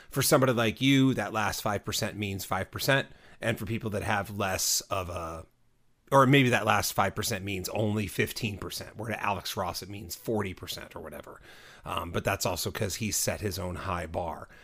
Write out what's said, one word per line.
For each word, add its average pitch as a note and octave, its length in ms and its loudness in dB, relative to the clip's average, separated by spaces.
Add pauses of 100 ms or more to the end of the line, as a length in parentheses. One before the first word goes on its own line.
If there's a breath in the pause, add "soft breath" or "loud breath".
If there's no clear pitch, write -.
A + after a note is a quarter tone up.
(100)
For C3+ 120 0
somebody C3 300 6
like A2 280 2
you, C3+ 340 6
that G2+ 180 -4
last G#2 280 0
five G#2 240 -2
percent G#2 320 -4
means G2 280 -4
five F#2+ 260 -2
percent. - 380 2 (320 soft breath)
And A2 180 0
for A2+ 80 -6
people A2 240 -4
that G2 140 -2
have G2+ 340 -2
less F#2+ 420 0 (100)
of F#2 200 -4
a, E2 340 -8 (680)
or C#3 140 10
maybe C3+ 240 8
that G#2+ 160 4
last G#2+ 260 4
five G2 240 2
percent G2+ 280 -2
means F#2+ 260 -4
only G#2+ 360 0
fifteen G2+ 520 -2
percent, - 380 -10
where G#2 140 -8
to G#2 100 -4
Alex G2+ 360 -4
Ross F2+ 260 -4
it F2+ 60 -14
means G2+ 260 -12
forty G2+ 400 -2
percent - 400 -12
or E2+ 60 -12
whatever. - 400 -14 (440 loud breath)
Um, E2+ 280 -4
but G2 120 -2
that's G2 220 0
also F#2+ 240 -2
'cause G2 260 -4
he's G#2+ 200 -2
set - 240 -2
his F#2+ 180 -4
own F2+ 160 -6
high F2 320 -4
bar. E2+ 420 -6 (160 soft breath)